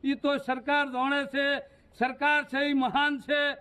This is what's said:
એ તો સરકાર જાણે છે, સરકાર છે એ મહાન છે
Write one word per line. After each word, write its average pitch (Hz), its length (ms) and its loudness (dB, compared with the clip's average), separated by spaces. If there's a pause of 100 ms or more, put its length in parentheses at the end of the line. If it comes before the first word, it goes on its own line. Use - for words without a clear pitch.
એ 277 100 0
તો 285 240 0
સરકાર 277 540 0
જાણે 277 340 0
છે, 277 200 -2 (520)
સરકાર 277 460 2
છે 262 140 -4
એ 285 160 2
મહાન 269 460 2
છે 294 400 0